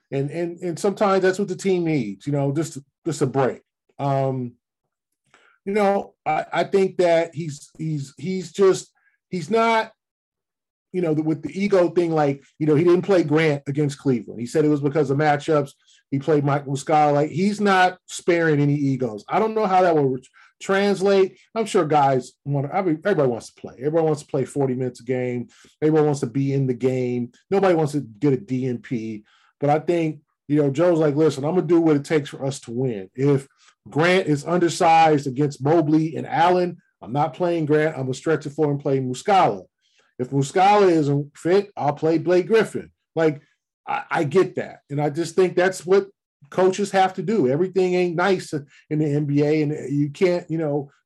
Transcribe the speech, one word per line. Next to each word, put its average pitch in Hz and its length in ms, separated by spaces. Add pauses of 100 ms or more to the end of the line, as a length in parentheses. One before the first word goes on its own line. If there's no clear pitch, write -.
(100)
and, 139 220
and, 170 280
and 175 180
sometimes 196 440
that's 185 160
what 202 80
the 175 80
team 180 300
needs, 123 420
you 143 60
know, 139 200
just, 147 260 (260)
just 156 180
a 143 40
break. 123 360 (360)
Um, 135 580 (1080)
you 196 80
know, 196 400 (140)
I, 156 260
I 175 120
think 190 340
that 165 360
he's, 147 440
he's, 156 400
he's 185 340
just, 190 400 (380)
he's 165 200
not, 226 420 (1000)
you 180 80
know, 160 140
the, 151 80
with 151 200
the - 160
ego 196 300
thing, 170 240
like, 147 320 (140)
you 156 80
know, 151 80
he 156 100
didn't 175 180
play 190 200
Grant 151 440
against 143 320
Cleveland. 107 400
He 117 80
said 151 200
it - 20
was 151 140
because 143 280
of 135 60
matchups. 147 560 (380)
He 139 80
played 147 260
Mike 143 220
Muscala. 147 480
Like, 151 160
he's 202 280
not 185 460
sparing 165 560
any 143 140
egos. 127 560
I 160 80
don't 220 160
know 220 120
how 185 140
that 170 160
will 139 140
re-, - 120 (380)
translate. 196 800 (160)
I'm 226 100
sure 190 220
guys 139 460 (120)
want 139 220
to, 139 100
I 202 60
mean, 160 200
everybody 156 280
wants 113 220
to - 80
play. - 180
Everybody 156 260
wants 156 160
to - 80
play 139 160
forty 135 300
minutes 127 260
a 120 40
game. 123 440 (320)
Everybody 156 240
wants 147 160
to 139 60
be 139 260
in 135 140
the 127 80
game. 123 580 (180)
Nobody 190 240
wants 156 180
to 147 80
get 120 340
a - 20
D 127 300
N 123 120
P. 110 460 (340)
But 143 120
I 147 80
think, 160 420 (280)
you 147 140
know, 143 80
Joe's 160 280
like, 147 180
"Listen, 147 280
I'm 160 100
gonna 175 120
do 170 140
what 160 160
it 143 80
takes 147 240
for 160 160
us 139 160
to - 100
win. 113 440
If 139 340 (400)
Grant 170 380
is 143 200
undersized 160 800
against 139 360
Mobley 156 540
and 120 100
Allen, 180 520 (240)
I'm 98 100
not 151 220
playing 170 320
Grant. 151 300
I'm 135 60
gonna 127 120
stretch 151 320
it 147 40
for 147 200
him, 143 80
play 139 220
Muscala. 127 640 (540)
If 123 120
Muscala 185 600
isn't 143 460
fit, 196 400
I'll 143 180
play 160 240
Blake 175 280
Griffin." 143 440 (240)
Like, 160 280 (440)
I, - 240
I 156 140
get 180 320
that. 101 240 (100)
And 143 100
I 147 100
just 165 260
think 180 200
that's 180 300
what 196 220 (420)
coaches 190 400
have 190 240
to 190 80
do. 175 260
Everything 180 460
ain't 180 220
nice 185 360 (380)
in 151 80
the 156 80
N 147 180
B 143 180
A, 151 200
and 151 280
you 143 200
can't, 175 400
you 160 80
know, 143 320 (160)